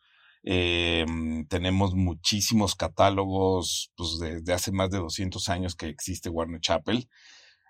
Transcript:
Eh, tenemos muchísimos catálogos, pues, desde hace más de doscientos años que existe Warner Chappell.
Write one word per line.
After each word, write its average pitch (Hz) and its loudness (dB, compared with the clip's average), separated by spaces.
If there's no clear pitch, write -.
Eh, 87 2
tenemos 92 2
muchísimos 95 2
catálogos, 95 2
pues, 85 -6
desde 85 -4
hace 90 -2
más 95 2
de 98 -2
doscientos 92 -4
años 90 -2
que 85 -8
existe 82 -8
Warner 82 -4
Chappell. 92 0